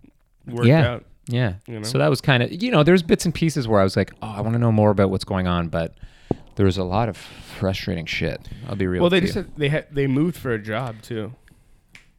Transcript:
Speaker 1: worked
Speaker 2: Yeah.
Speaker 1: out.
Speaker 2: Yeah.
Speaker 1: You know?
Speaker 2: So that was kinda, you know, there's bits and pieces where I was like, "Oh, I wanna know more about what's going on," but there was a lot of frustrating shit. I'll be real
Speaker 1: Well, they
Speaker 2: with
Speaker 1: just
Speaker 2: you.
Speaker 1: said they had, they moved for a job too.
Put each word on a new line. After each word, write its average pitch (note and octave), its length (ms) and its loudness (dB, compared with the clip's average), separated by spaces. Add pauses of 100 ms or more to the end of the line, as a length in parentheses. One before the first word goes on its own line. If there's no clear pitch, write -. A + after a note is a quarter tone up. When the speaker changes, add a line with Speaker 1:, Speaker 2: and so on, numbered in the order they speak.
(460)
Speaker 1:
worked A#2+ 220 0
Speaker 2:
Yeah. D3 180 6
Speaker 1:
out. A#2+ 180 -6 (260)
Speaker 2:
Yeah. A#2+ 240 0 (120)
Speaker 1:
You A#2 140 -14
know? - 20 -10
Speaker 2:
So B2 160 -4
that D3+ 100 2
was C#3 140 0
kinda, B2 320 2
you A#3 160 -4
know, D#3 120 4
there's F3 200 6
bits - 240 0
and D#3+ 80 -2
pieces D3 340 -2
where G#2 120 4
I F#2+ 40 6
was F#2+ 140 0
like, - 240 -2
"Oh, G#2+ 140 -8
I G2+ 40 -8
wanna A2+ 180 -2
know A#2 140 4
more G#2+ 180 6
about G2 200 2
what's F#2+ 140 -4
going F#2 220 -2
on," F2 220 0
but E2 260 -4 (640)
there G2 80 4
was F#2+ 140 4
a F#2 60 -2
lot G#2 260 0
of - 80 -10
frustrating F#2 880 -6
shit. - 420 -6 (180)
I'll G2+ 100 -8
be F#2+ 100 -2
real F2+ 160 0
Speaker 1:
Well, F3 80 4
they F#3+ 80 2
Speaker 2:
with F3+ 60 2
Speaker 1:
just G#3 120 -4
Speaker 2:
you. F#3+ 60 -4
Speaker 1:
said - 160 -14
they C#3+ 100 0
had, D3+ 240 -2
they C#3+ 140 -2
moved D3 300 0
for B2+ 180 -6
a G#2+ 40 -4
job A2 440 -8
too. A#2 320 -10 (840)